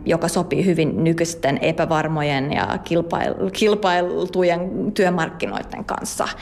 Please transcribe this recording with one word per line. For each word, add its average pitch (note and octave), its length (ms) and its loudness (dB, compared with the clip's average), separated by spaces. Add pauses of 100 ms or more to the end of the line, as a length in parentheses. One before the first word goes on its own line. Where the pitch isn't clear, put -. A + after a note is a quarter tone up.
joka E3 240 0
sopii F3+ 360 0
hyvin E3 400 2
nykyisten E3 580 0
epävarmojen D#3 880 0
ja - 320 -2
kilpail-, E3+ 680 0
kilpailtujen F3+ 1400 2
työmarkkinoiden F3+ 920 -2
kanssa. - 440 -4 (120)